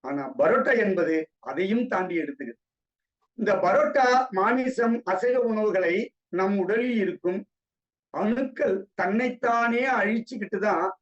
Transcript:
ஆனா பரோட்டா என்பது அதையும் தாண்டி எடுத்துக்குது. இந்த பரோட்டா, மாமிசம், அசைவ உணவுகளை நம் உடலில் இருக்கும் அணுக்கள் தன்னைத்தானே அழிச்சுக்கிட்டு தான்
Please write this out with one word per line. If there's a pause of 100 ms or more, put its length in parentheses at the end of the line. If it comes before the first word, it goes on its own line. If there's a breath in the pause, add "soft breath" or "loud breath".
ஆனா (160)
பரோட்டா
என்பது (340)
அதையும் (100)
தாண்டி
எடுத்துக்குது. (800)
இந்த
பரோட்டா, (320)
மாமிசம், (160)
அசைவ (100)
உணவுகளை (440)
நம்
உடலில்
இருக்கும் (720)
அணுக்கள் (180)
தன்னைத்தானே (160)
அழிச்சுக்கிட்டு
தான் (180)